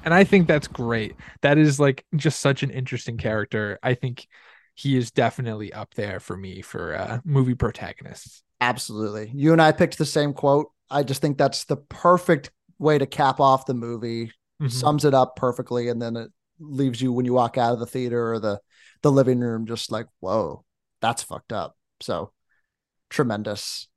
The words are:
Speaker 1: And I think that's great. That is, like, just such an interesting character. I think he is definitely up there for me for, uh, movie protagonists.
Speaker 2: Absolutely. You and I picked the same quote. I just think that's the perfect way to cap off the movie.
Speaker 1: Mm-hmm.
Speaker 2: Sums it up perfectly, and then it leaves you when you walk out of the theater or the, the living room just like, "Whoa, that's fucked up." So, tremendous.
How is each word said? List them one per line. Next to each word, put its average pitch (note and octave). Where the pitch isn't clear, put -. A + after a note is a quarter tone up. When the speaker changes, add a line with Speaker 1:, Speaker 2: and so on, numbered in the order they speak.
Speaker 1:
And E3
I F#3+
think F3+
that's D3+
great. A#2
That D3
is, D3
like, C#3
just D3+
such C#3
an C#3
interesting B2+
character. G#2+
I B2+
think B2
he C3+
is A#2+
definitely A2
up G#2
there G2+
for -
me F#2+
for, E2
uh, A#2+
movie C3
protagonists. -
Speaker 2:
Absolutely. A2
You C#3+
and E3
I D#3
picked D#3
the D3+
same D3
quote. C#3+
I C#3+
just C3+
think C#3+
that's -
the C#3+
perfect F3
way D3+
to C3+
cap C#3
off C3+
the C3
movie. A#2
Speaker 1:
Mm-hmm. C#3
Speaker 2:
Sums C#3+
it C#3
up B2+
perfectly, A#2+
and A#2
then A#2
it A2+
leaves C3+
you B2+
when B2+
you B2
walk B2
out A#2+
of A2+
the A#2
theater A#2+
or A2+
the, G2+
the D3
living B2+
room A2+
just A2+
like, A2
"Whoa, F#2
that's A#2
fucked -
up." F2+
So, F#2
tremendous. G#2+